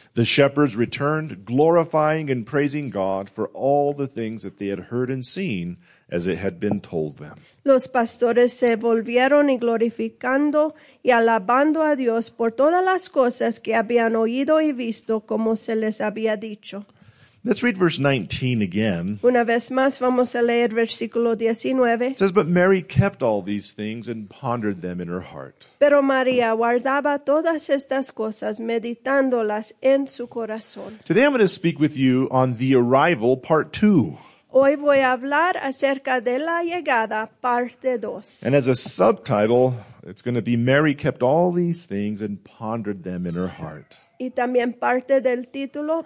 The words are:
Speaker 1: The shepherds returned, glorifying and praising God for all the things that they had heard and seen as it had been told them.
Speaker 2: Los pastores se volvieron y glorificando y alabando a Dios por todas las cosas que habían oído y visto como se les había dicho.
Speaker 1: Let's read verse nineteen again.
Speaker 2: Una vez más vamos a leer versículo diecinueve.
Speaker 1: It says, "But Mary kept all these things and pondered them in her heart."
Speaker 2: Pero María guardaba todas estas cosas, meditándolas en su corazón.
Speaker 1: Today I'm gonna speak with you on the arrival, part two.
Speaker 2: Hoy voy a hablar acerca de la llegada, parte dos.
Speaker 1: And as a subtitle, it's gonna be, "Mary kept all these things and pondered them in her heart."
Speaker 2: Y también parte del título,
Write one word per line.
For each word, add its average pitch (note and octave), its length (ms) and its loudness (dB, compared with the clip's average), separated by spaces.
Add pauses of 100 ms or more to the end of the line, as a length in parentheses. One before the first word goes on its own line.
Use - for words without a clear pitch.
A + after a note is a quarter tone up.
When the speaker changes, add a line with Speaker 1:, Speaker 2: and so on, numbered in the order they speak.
(160)
Speaker 1:
The A#2 100 2
shepherds C#3 500 4
returned, C#3 720 -4
glorifying D#3 840 2
and A#2+ 140 -2
praising C#3+ 440 -2
God G2 400 -2
for - 240 -6
all C#3+ 420 0
the C#3 120 -4
things A2+ 340 -8
that F#2+ 160 -12
they G2+ 120 -4
had F#2 220 -6
heard B2 200 -4
and C3 120 -6
seen G2 540 -4 (320)
as E2+ 160 -4
it F2 140 -2
had F#2 200 -6
been G#2 220 -4
told D#2 360 -8
them. - 180 -18 (280)
Speaker 2:
Los C4 240 4
pastores A#3+ 680 0
se A#3 220 0
volvieron A#3+ 760 2
y B3+ 60 2
glorificando B3 1160 -2 (300)
y A#3+ 80 4
alabando A#3+ 720 2
a D4+ 120 2
Dios A#3 360 -2
por A#3 220 -2
todas D#4+ 300 2
las F#4 240 0
cosas A#3+ 520 0
que A3 160 -4
habían A3+ 400 2
oído B3+ 460 2
y D4+ 120 0
visto A3+ 480 -4
como A3 340 -2
se A3 200 -6
les A3 260 -2
había G#3+ 360 -4
dicho. G#3 500 -14 (580)
Speaker 1:
Let's A3+ 160 0
read A#3 160 0
verse F3+ 220 2
nineteen B2+ 600 0
again. G2+ 600 -2
Speaker 2:
Una A#3+ 220 4
vez A#3 260 -2
más C4 300 0
vamos B3 340 0
a A#3+ 80 -4
leer A#3 320 2
versículo A#3 600 -2
diecinueve. A#3 760 0
Speaker 1:
It C4+ 60 -10
says, G3 140 2
"But F3 160 2
Mary F3+ 340 4
kept - 400 0
all A2 220 0
these G2+ 320 -6
things A2 320 -8
and A2 220 -10
pondered A2 520 -4
them F2+ 200 -8
in F2 80 -8
her F2+ 100 -6
heart." C#2 460 -16 (120)
Speaker 2:
Pero C#4+ 240 4
María B3+ 520 0
guardaba C4 680 0
todas D4+ 500 -2
estas C4+ 440 -2
cosas, G#3+ 480 -8
meditándolas A#3 1200 -2
en C4+ 260 2
su A#3+ 220 -12
corazón. A3 760 -10
Speaker 1:
Today G#3 200 4
I'm D4 80 4
gonna A3 160 4
speak D#3 320 -2
with D3+ 160 2
you C3 340 4
on B2+ 240 2
the C3 200 2
arrival, B2+ 600 4
part - 380 0
two. D3 440 2 (320)
Speaker 2:
Hoy C#4 280 4
voy C#4+ 220 2
a C4 120 4
hablar C#4+ 460 0
acerca C4+ 640 -2
de B3 180 -2
la E4+ 240 -2
llegada, A#3+ 640 -2 (120)
parte B3 560 -2
dos. G3+ 480 -10
Speaker 1:
And C3 100 2
as C3 140 2
a B2+ 60 2
subtitle, B2+ 960 2 (340)
it's G2 140 -18
gonna A#2+ 180 -4
be, A#2 160 -2
"Mary C3+ 400 2
kept C#3 260 -4
all D#3+ 300 2
these E3+ 360 -2
things G#2 340 -4
and G2+ 200 -8
pondered G#2+ 600 -8
them F2+ 240 -6
in E2+ 80 -6
her F2+ 140 -2
heart." D#2 480 -14 (220)
Speaker 2:
Y B3+ 100 -6
también B3 440 -2
parte B3+ 480 0
del B3 260 -2
título, D4+ 580 -6